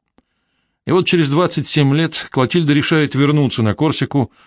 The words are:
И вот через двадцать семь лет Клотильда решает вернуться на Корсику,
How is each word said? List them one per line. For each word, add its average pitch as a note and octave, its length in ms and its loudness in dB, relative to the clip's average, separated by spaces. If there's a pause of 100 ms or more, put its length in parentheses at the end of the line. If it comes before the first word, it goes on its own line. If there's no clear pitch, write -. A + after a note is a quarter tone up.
(880)
И A#2+ 40 -2
вот F3 160 2
через E3 220 2
двадцать D#3 380 -2
семь C#3 280 2
лет D#3+ 360 -4
Клотильда D3 420 0
решает D3+ 420 0
вернуться C#3+ 480 0
на G#2+ 120 0
Корсику, C#3 580 -2 (140)